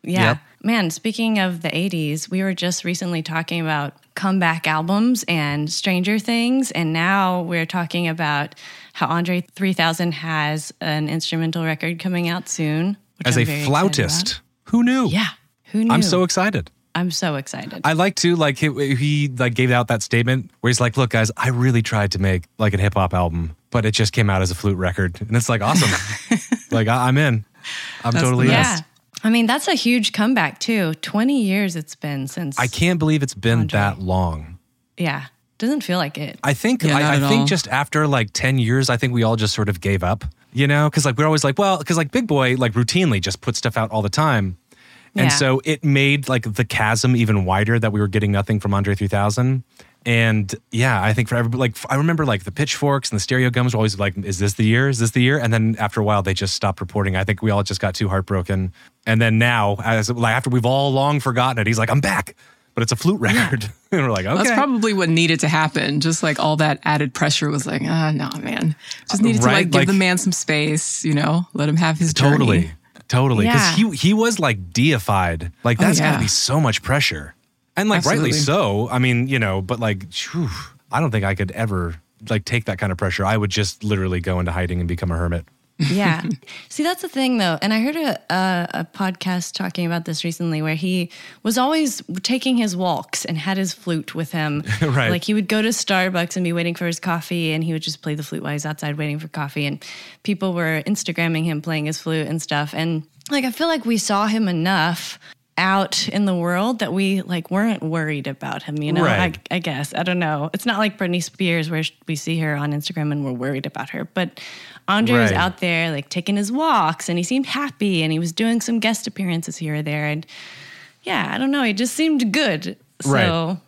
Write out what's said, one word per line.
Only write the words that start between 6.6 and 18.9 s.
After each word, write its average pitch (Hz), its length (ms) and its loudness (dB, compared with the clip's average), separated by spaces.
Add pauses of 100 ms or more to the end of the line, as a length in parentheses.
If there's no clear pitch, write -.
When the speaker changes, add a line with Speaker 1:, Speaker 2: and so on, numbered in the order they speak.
Speaker 1:
And 160 220 -2
now 185 480 0
we're 170 240 -2
talking 175 420 -4
about 147 480 -2 (380)
how 151 140 -2
Andre 170 340 0 (140)
three 190 180 0
thousand 165 400 0
has 151 640 -4
an 151 300 -2
instrumental 165 560 -2
record 160 340 -4
coming 175 300 -2
out 175 180 -6
soon, 160 480 -2 (220)
which 147 100 -2
Speaker 2:
As 123 100 2
Speaker 1:
I'm 123 40 4
Speaker 2:
a 117 40 2
Speaker 1:
very 147 180 -2
excited 135 60 0
Speaker 2:
flautist. 160 640 0
Speaker 1:
about. - 100 -10 (300)
Speaker 2:
Who 240 120 4
knew? 247 260 2
Speaker 1:
Yeah. 190 180 0 (460)
Who 220 100 0
knew? 226 100 2
Speaker 2:
I'm 147 100 4
so 180 200 2
excited. 180 460 -2 (260)
Speaker 1:
I'm 175 160 0
so 156 240 -4
excited. - 480 -10
Speaker 2:
I 156 100 2
like 180 220 2
to, 175 200 4
like, 147 220 2
he, 139 380 0